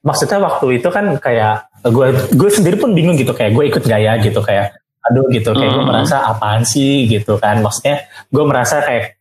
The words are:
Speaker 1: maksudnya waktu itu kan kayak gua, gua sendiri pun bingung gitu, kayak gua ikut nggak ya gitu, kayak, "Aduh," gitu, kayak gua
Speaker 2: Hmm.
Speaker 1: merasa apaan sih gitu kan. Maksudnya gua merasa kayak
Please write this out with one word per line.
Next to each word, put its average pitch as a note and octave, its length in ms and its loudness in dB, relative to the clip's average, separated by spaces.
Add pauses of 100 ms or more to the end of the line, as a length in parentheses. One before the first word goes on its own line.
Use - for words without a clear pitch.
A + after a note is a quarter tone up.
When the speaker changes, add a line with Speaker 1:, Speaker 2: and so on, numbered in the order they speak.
Speaker 1:
maksudnya D3+ 380 0
waktu C#3 400 0
itu F3 100 -2
kan G3+ 280 -2
kayak A2 500 -2 (200)
gua, B2+ 260 2 (180)
gua F3 180 4
sendiri G3+ 280 2
pun B3 160 0
bingung E3 240 2
gitu, B2 160 0
kayak G#2+ 200 -2
gua C#3+ 140 2
ikut A2+ 140 0
nggak A2 200 0
ya G#2+ 180 2
gitu, G#2+ 220 0
kayak, G2+ 360 -2 (260)
"Aduh," B2 260 2
gitu, A2+ 240 -2
kayak C3+ 200 0
gua - 100 0
Speaker 2:
Hmm. C#3 80 -2
Speaker 1:
merasa C#3 260 0 (100)
apaan A2 360 -2
sih C#3 440 0
gitu G#2+ 300 0
kan. G#2 220 0
Maksudnya C#3 420 -2 (280)
gua C#3+ 180 0
merasa C#3 340 0
kayak B2 400 -4